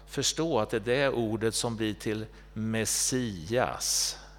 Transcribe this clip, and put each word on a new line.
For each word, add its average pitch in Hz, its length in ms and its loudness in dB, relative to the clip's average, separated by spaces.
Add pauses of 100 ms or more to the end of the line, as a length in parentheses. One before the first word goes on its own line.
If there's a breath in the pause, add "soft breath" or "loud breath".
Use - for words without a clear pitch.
förstå 147 540 0
att 107 100 0
det 120 60 2
är 110 40 0
det 127 280 2
ordet 110 460 0
som 117 220 0
blir 107 180 0
till 107 320 -4 (260 loud breath)
Messias. 110 1700 0 (200 loud breath)